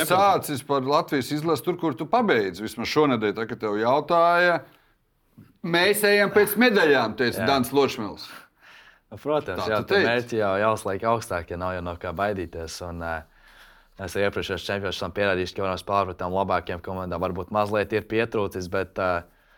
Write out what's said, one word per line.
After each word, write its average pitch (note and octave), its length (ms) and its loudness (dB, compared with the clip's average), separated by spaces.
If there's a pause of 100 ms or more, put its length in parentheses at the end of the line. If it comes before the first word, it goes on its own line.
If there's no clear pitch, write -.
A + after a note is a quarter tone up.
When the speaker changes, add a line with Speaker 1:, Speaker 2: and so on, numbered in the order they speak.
Speaker 1:
čempionāts. F#3 400 4
Speaker 2:
sācis C#3+ 200 -6
par C#3 160 2
Latvijas D3 500 0
izlasi D3+ 320 0
tur, F3+ 120 -2
kur D#3+ 180 -2
tu D#3 120 -8
pabeidzi. B2 560 2
Vismaz A2 240 -6
šonedēļ, A#2+ 480 2
tā, A2+ 140 -4
kad A#2 100 -8
tev G#2+ 160 -2
jautāja, E3 840 4 (1040)
"Mēs F#3 400 2
ejam G3+ 260 6
pēc G#3 260 4
medaļām," D#3+ 600 4
teica A#2 260 0
Speaker 3:
Jā. F#2 40 0
Speaker 2:
Dants C3+ 260 2
Ločmils. A#2 540 0 (840)
Speaker 3:
Nu, G#2+ 80 -16
protams, B2+ 440 -2
Speaker 2:
Tā F#2 80 -4
Speaker 3:
jā, G#2+ 100 2
Speaker 2:
tu - 140 -2
Speaker 3:
tie G3+ 80 4
Speaker 2:
teici. D3 40 4
Speaker 3:
mērķi A#2+ 320 0
jau G2+ 200 2
jāuzliek G#2 440 0
augstāk, A2 480 -2
ja F2 60 -8
nav F2+ 180 -4
jau F2+ 80 -6
no F2 140 -8
kā F2+ 180 -8
baidīties. F2 760 -6
Un, E2+ 120 -10
ā, E2 220 -6 (760)
mēs F#2+ 180 -10
arī G2+ 140 2
iepriekšējos F#2 360 -6
čempionos G2 300 -4
esam F2+ 160 -6
pierādījuši, F#2+ 420 -2
ka G#2 80 -6
varam F#2+ 160 -4
spēlēt G2+ 280 0
pret F#2 120 -10
tām F2+ 140 -6
labākajām F#2 500 -2
komandām. F#2 380 -6
Varbūt F#2 300 -4
mazliet G#2 420 0
ir G#2+ 100 0
pietrūcis, G#2 640 -2
bet, F#2 260 -4
ā, F2+ 300 -2 (320)